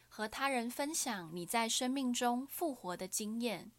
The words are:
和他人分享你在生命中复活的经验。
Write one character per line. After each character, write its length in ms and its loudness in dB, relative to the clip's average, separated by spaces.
和 220 -4
他 220 0
人 200 2
分 240 -2
享 400 0
你 120 -4
在 200 2
生 240 2
命 220 2
中 340 2
复 280 0
活 200 -4
的 140 -4
经 320 -2
验。 380 -2